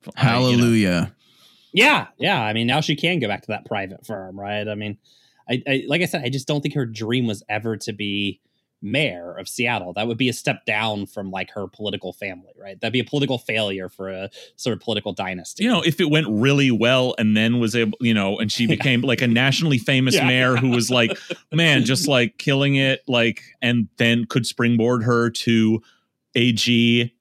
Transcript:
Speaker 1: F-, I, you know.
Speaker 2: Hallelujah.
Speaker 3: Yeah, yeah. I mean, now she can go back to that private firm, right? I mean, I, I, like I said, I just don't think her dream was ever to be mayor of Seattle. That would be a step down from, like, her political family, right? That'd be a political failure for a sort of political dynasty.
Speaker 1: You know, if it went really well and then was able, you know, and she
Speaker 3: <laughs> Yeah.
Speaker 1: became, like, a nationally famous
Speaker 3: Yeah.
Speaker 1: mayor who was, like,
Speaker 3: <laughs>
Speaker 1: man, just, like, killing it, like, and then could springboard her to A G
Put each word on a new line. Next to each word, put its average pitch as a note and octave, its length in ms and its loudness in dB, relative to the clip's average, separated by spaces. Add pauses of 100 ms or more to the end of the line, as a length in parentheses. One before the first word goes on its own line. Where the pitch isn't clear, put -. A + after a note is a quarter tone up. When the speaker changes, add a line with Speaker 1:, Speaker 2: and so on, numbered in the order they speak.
Speaker 1:
F-, - 100 -14
I, - 40 -10
you C3+ 40 6
know. B2 80 6
Speaker 2:
Hallelujah. A#2 800 4 (640)
Speaker 3:
Yeah, A3+ 300 4 (120)
yeah. D#3+ 220 0
I G#2+ 120 -2
mean, A2+ 160 0
now C#3 120 2
she C#3+ 140 -2
can E3+ 240 -2
go B2 80 0
back G2+ 160 -4
to - 60 -14
that G#2+ 180 -8
private G2 400 -8
firm, F#2+ 320 -12
right? G#2 300 -6
I G#2+ 80 -6
mean, G#2 200 -6 (540)
I, C3 160 -2
I, C3+ 220 0
like D#3+ 140 0
I - 20 0
said, E3 200 -6
I B2 40 -4
just C3 180 -6
don't D3 140 -2
think D3 140 -6
her C3+ 120 -2
dream A#2 400 -4
was G#2+ 220 -6
ever G#2+ 300 -4
to A2 140 -10
be G2+ 480 -6 (400)
mayor G2 560 -4
of F#2+ 120 -14
Seattle. A2+ 440 -4
That G#2 140 -4
would A#2 100 -4
be B2 120 0
a A#2 40 0
step - 340 -6
down G#2+ 400 -2
from, G2 260 -10
like, F#2 180 -8
her G2+ 160 -8
political F#2+ 460 -10
family, F#2 440 -14
right? G2 240 -20
That'd A2 120 -4
be B2 80 0
a A#2 40 -4
political C#3 340 -2
failure G2+ 500 -4
for F#2+ 200 -12
a F#2+ 220 -10 (240)
sort A#2+ 200 -4
of F#2 80 -8
political G#2+ 300 -4
dynasty. F#2 520 -6
Speaker 1:
You A#3+ 60 2
know, F#3 120 2
if D3+ 180 -2
it D3+ 100 2
went D#3 180 2
really C3+ 420 2
well B2 480 2
and G#2+ 180 2
then A2+ 220 2
was A2+ 160 0
able, A2+ 260 0
you A#2+ 140 2
know, G2+ 240 0
and G#2+ 140 -2
she A#2+ 120 -2
Speaker 3:
<laughs> A2+ 40 2
Yeah. D3 80 2
Speaker 1:
became, B2 240 2
like, B2 200 0
a C3 60 2
nationally C3+ 520 2
famous C3 360 2
Speaker 3:
Yeah. C3+ 140 2
Speaker 1:
mayor B2+ 260 2
who B2 140 2
was, A#2+ 220 0
like, A#2+ 280 2 (160)
Speaker 3:
<laughs> - 180 -14
Speaker 1:
man, D3+ 320 4
just, C3 220 0
like, B2 320 2
killing C#3 380 2
it, C3+ 320 2
like, A#2 340 0 (180)
and A#2+ 360 0
then A#2 300 2
could B2+ 200 -2
springboard A#2+ 560 2
her A#2 280 2
to A2+ 520 2 (540)
A A#2+ 160 4
G A#2 680 2